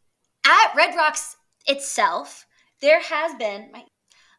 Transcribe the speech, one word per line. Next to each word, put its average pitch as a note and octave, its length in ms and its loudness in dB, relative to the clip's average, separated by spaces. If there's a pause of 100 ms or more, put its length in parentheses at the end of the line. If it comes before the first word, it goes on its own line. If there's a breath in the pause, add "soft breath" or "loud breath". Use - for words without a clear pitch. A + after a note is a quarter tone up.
(440)
at F4 320 4
Red F4 200 2
Rocks - 400 -2 (300)
itself, A#3+ 800 -4 (360)
there D#4 200 4
has D#4+ 360 -6
been, G#3+ 360 -10
my, A#3 120 -20 (540 soft breath)